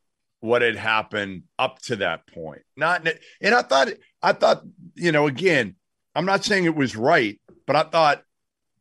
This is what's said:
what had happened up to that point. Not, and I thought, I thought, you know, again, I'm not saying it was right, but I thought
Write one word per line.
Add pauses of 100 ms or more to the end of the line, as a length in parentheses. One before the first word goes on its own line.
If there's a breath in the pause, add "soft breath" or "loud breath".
(400)
what
had
happened (160)
up
to
that
point. (140)
Not, (360 loud breath)
and
I
thought, (340 soft breath)
I
thought, (320)
you
know,
again, (380)
I'm
not
saying
it
was
right, (280)
but
I
thought (580)